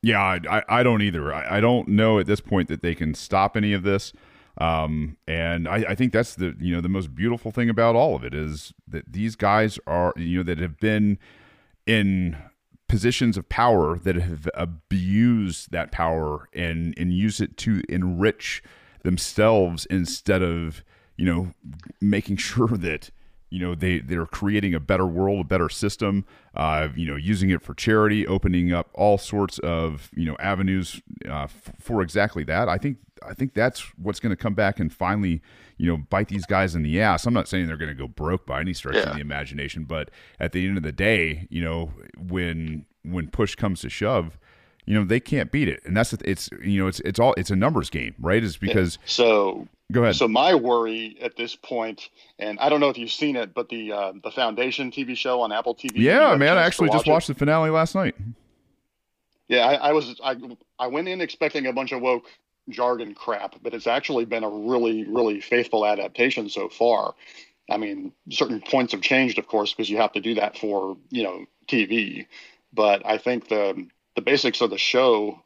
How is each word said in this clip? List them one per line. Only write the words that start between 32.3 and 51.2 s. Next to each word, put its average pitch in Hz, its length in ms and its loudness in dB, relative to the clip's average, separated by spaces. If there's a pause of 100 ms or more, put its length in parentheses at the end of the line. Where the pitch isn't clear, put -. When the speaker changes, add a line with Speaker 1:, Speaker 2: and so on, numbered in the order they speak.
Speaker 1:
that. 85 220 0
I 92 120 0
think 139 180 -4 (300)
I - 80 -14
think 135 200 -4
that's 120 260 0 (160)
what's 98 240 -6
gonna 104 160 0
come 101 180 -4
back 101 260 0
and - 120 0
finally, 92 500 0 (360)
you 85 120 2
know, 82 60 0 (140)
bite 101 180 0
these 98 180 -4
guys 95 280 2
in 82 80 0
the 78 180 2
ass. 101 260 2
I'm 120 80 0
not 101 140 0
saying 92 180 -2
they're 80 100 -6
gonna 76 180 -8
go 65 140 -10
broke 82 380 -4
by 67 140 -4
any 87 140 -4
stretch - 220 -4
of 107 100 2
Speaker 2:
Yeah. - 80 -6
Speaker 1:
the 76 60 -8
imagination, 71 640 -8
but 78 260 -8 (280)
at - 140 -4
the 92 140 0
end 98 100 0
of 85 60 -4
the 76 100 -6
day, 87 580 0
you 85 120 -4
know, 82 300 -4 (240)
when, 82 680 -6 (160)
when 82 260 -6
push - 260 -2
comes 98 260 -4
to - 80 -10
shove, 101 500 -2 (460)
you 104 100 0
know, 107 100 4
they 110 160 2
can't 127 320 -2
beat 139 160 2
it. 67 160 -4
And 90 120 -2
that's, 117 160 0
it's, - 380 -4 (120)
you 98 180 2
know, 95 80 0
it's, 92 120 -6
it's 95 180 -4
all, 120 180 6
it's 90 140 -4
a 98 60 2
numbers 110 340 2
game, 62 280 -6
right? 95 240 2
It's 90 180 -4
Speaker 2:
Yeah. 98 80 -2
Speaker 1:
because 90 360 2
Speaker 2:
So 104 640 2 (240)
Speaker 1:
Go 123 100 4
ahead. 117 140 4
Speaker 2:
So 139 100 2
my 135 280 4
worry 113 680 0